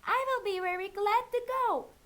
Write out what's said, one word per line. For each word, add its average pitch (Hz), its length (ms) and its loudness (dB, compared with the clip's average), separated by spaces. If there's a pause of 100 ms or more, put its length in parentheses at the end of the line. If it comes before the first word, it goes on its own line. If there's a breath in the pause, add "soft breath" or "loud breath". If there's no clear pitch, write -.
I 508 220 2
will 508 160 0
be 403 160 -2
very 370 300 -2
glad 415 420 2
to 494 160 0
go. 480 380 0 (200)